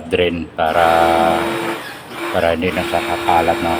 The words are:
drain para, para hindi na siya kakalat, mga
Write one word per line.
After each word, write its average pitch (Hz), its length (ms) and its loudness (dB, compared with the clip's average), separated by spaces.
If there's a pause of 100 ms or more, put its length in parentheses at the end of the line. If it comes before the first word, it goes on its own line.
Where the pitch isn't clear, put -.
drain 85 400 0 (160)
para, 82 240 2 (1500)
para 85 160 2
hindi 85 240 0
na 90 80 -2
siya 85 160 -2
kakalat, 85 640 0
mga 82 160 0